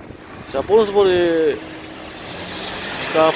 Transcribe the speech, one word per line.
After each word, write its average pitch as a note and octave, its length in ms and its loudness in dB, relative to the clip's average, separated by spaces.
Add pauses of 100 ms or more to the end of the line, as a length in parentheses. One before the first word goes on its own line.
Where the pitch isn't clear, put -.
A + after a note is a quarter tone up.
(520)
자, C3+ 100 -2
보너스 G#3 300 4
번이, F3 680 4 (1600)
자, D#3+ 220 6